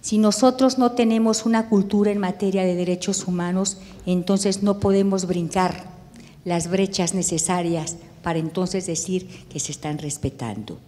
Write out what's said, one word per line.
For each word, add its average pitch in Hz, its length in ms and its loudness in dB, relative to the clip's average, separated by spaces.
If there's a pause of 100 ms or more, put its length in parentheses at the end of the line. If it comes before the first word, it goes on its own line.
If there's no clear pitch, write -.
Si - 160 -2
nosotros 254 600 4
no 240 140 4
tenemos 226 520 2
una 220 240 2
cultura 202 440 2
en 202 60 -2
materia 196 440 0
de 180 140 2
derechos 180 500 -2
humanos, 180 520 -2 (280)
entonces 196 560 0
no 202 160 2
podemos 196 480 2
brincar 175 720 -2 (460)
las 170 260 -2
brechas 185 440 0
necesarias 170 840 -2 (260)
para 165 160 -2
entonces 180 480 -2
decir 180 400 -4 (240)
que - 80 -10
se - 140 -6
están 151 260 -8
respetando. 120 880 -6